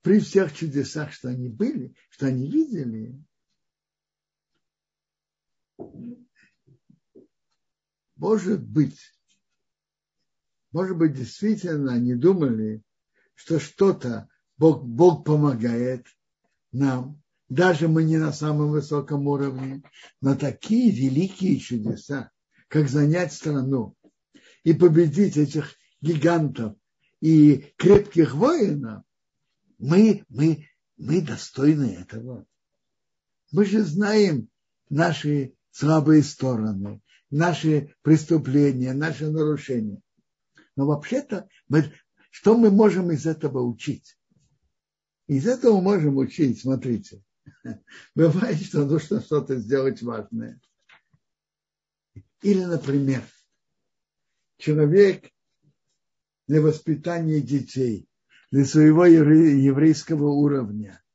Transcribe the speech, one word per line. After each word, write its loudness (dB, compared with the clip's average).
при 2
всех -2
чудесах, -8
что -14
они -8
были, -8
что -8
они -4
видели, -6
может -2
быть, -2
может -4
быть, 2
действительно -4
они -2
думали, -2
что -6
что-то -4
Бог, 2
Бог 2
помогает -2
нам, -4
даже 2
мы 2
не 0
на -2
самом -4
высоком -4
уровне, -6
но 0
такие 0
великие -2
чудеса, -8
как 0
занять 0
страну -6
и 4
победить 4
этих -4
гигантов -2
и 6
крепких 4
воинов, -2
мы, 4
мы, -2
мы -2
достойны -2
этого. -16
Мы 2
же 0
знаем 0
наши -2
слабые 4
стороны, -6
наши -2
преступления, 2
наши -6
нарушения. -4
Но -2
вообще-то, -4
мы, 0
что 2
мы 6
можем 2
из -4
этого -4
учить? -10
Из -2
этого 4
можем 0
учить, -2
смотрите. -6
<laughs> -20
Бывает, 0
что -4
нужно -4
что-то -4
сделать -4
важное. -12
Или, 2
например, -2
человек 2
для 2
воспитания -2
детей – -6
для 2
своего 6
евре-, 6
еврейского 2
уровня. -4